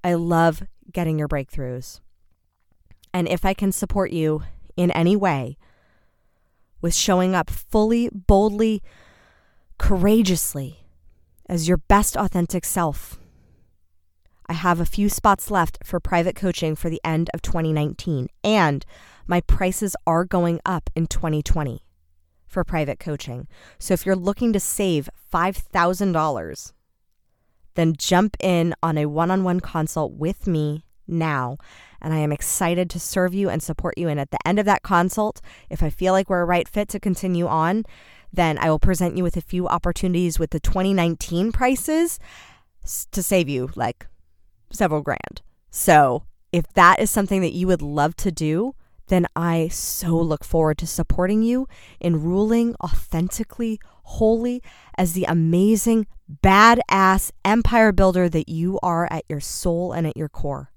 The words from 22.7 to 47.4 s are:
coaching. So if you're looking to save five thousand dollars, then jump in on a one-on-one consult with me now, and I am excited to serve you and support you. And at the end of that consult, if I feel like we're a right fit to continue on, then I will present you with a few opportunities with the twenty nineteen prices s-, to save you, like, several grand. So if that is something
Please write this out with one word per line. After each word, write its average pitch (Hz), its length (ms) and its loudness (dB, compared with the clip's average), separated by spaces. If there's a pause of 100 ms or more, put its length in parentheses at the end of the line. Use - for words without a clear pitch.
coaching. 135 480 -10 (300)
So - 160 -2
if - 120 -2
you're 190 100 2
looking 202 380 -2
to 196 60 0
save 175 560 -2
five 185 400 -4
thousand 180 580 0
dollars, 131 600 -4 (1000)
then 165 220 2
jump 190 440 2
in 170 400 0
on 165 160 -2
a 151 80 0
one-on-one 180 560 0
consult 160 520 -4
with 165 340 -6
me 151 380 -2 (220)
now, 147 500 -2 (440)
and 156 120 -4
I 156 40 0
am 151 160 0
excited 175 560 -2
to 170 100 -8
serve 180 340 -2
you 196 160 -2
and 139 140 -4
support - 340 -6
you. 170 120 -4
And 147 100 -4
at 139 120 -8
the - 160 -4
end 208 120 2
of 202 60 0
that 202 180 2
consult, 196 560 0 (300)
if - 120 -4
I 180 80 2
feel 185 220 0
like 190 180 2
we're 180 120 0
a 175 40 0
right 175 220 0
fit 208 220 -4
to 202 100 -8
continue 175 480 -2
on, 170 380 0 (480)
then 160 240 2
I 165 120 0
will 156 100 2
present 175 360 2
you 180 80 -2
with 175 140 0
a 160 40 -4
few 180 280 -4
opportunities 175 720 0
with 160 100 0
the 160 100 -4
twenty 190 340 2
nineteen 175 600 0
prices 311 640 0 (640)
s-, - 280 -10
to 185 120 -4
save 175 240 2
you, 131 280 -4
like, 120 320 -6 (640)
several 156 280 0
grand. - 400 -8 (280)
So 143 540 6 (300)
if 170 120 0 (100)
that 180 260 8
is 214 100 0
something 196 300 0